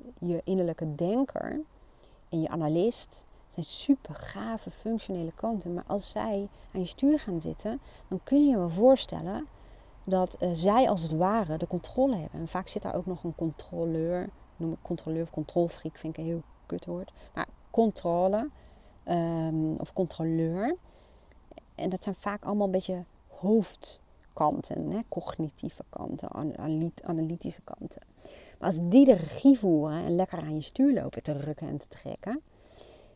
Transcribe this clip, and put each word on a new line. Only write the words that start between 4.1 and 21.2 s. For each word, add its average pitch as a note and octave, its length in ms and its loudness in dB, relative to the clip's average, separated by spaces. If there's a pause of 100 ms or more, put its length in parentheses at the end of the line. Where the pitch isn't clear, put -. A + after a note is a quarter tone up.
gave A3 560 -10
functionele F#3+ 640 -4
kanten. G3+ 400 -4
Maar F3 120 -6
als G3+ 240 -4
zij G#3 380 -4 (240)
aan F#3+ 80 -4
je F3+ 60 -2
stuur C#4+ 320 2
gaan F3 220 -4
zitten, E3 400 -6 (280)
dan F#3+ 160 -4
kun D4 200 6
je C#4+ 60 6
je B3 60 4
wel F3 140 0
voorstellen G3+ 760 4 (580)
dat, F#3 300 0
eh, F3+ 180 -2
zij G3+ 360 6
als F#3 140 2
het D#3+ 100 -2
ware F3+ 440 2
de E3+ 100 -4
controle B3 500 0
hebben. D#3+ 240 -6
En E3 80 -6
vaak F#3 200 -4
zit - 140 -6
daar - 120 -6
ook F3 120 -4
nog F3+ 180 -6
een E3+ 100 -4
controleur, E3+ 920 -4 (280)
noem E3 160 -4
ik E3 100 -8
controleur D#3+ 400 -4
of E3+ 80 -6
controlfreak, E3 680 -2
vind D#3+ 180 -8
ik E3 80 -8
een E3 60 -4
heel E3 120 -4 (240)
kut - 200 -8
woord. F3 260 -8 (220)
Maar - 120 -4 (240)
controle, G3+ 800 2 (540)
ehm, D#3+ 720 0
of - 160 -8
controleur. E3 840 0 (1000)